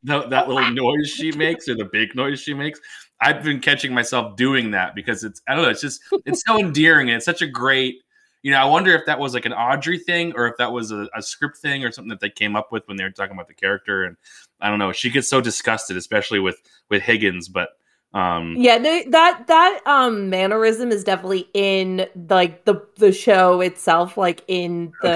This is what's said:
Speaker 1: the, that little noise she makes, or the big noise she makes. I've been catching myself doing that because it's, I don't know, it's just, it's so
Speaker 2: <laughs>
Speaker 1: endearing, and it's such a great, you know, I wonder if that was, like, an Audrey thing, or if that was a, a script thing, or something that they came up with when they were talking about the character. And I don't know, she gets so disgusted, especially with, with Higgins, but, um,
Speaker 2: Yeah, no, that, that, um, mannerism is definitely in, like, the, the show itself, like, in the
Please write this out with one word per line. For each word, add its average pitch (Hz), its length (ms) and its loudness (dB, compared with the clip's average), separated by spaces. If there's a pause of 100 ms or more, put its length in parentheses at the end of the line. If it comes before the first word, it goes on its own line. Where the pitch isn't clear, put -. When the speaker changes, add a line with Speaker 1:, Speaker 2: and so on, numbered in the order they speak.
Speaker 1:
the, 143 240 -2
that 127 200 2
little 127 240 0
noise 135 380 0
she 156 220 -6
makes, 156 360 -2
or 127 60 -2
the 110 100 -6
big 104 320 -4
noise 135 240 -4
she 147 140 -8
makes. 147 260 -8 (400)
I've 147 220 2
been 143 180 -2
catching 139 320 0
myself 117 440 -2
doing 123 360 0
that 92 220 -2
because 101 280 -6
it's, 107 240 -14
I 131 80 -2
don't 147 100 0
know, 127 60 2
it's 110 120 -4
just, 139 180 -10 (240)
it's - 220 -6
so 220 120 2
Speaker 2:
<laughs> 196 80 0
Speaker 1:
endearing, 151 440 4
and 117 60 0
it's 113 100 -6
such 175 160 -2
a 165 40 -2
great, 131 500 -2 (460)
you 139 80 -4
know, 139 80 4
I 135 60 4
wonder 170 300 4
if 160 120 0
that 147 140 -2
was, 135 140 -6
like, 120 100 -4
an 110 80 -4
Audrey 139 460 -2
thing, 170 360 -4
or 120 140 0
if 117 80 -8
that 120 160 -2
was 117 180 -8
a, 104 240 -8
a 110 80 -8
script - 360 -8
thing, 139 260 -6
or 117 80 -4
something - 160 -18
that 107 120 -12
they 101 100 -6
came 104 260 -4
up 107 160 -6
with 110 160 -8
when 101 80 -10
they 95 80 -6
were 95 60 -6
talking 98 240 -10
about 90 140 -14
the - 60 -20
character. 98 500 -4
And 87 120 -10 (440)
I 104 100 -2
don't 104 100 -2
know, 98 120 0
she - 180 -4
gets 123 180 0
so 135 140 2
disgusted, 110 540 -4
especially 101 440 -2
with, 95 160 -2 (320)
with 101 140 0
Higgins, 98 460 0
but, 92 280 -6 (380)
um, 85 440 -2
Speaker 2:
Yeah, 233 200 6
no, 311 320 0
that, 339 360 4
that, 349 400 4
um, 240 440 2
mannerism 220 600 0
is 202 140 -2
definitely 185 480 -2
in, 190 560 0 (220)
like, 180 340 2
the, 196 180 2 (140)
the 202 160 8
show 185 480 6
itself, 180 560 0
like, 180 320 -2
in 175 420 -4 (120)
the 180 140 2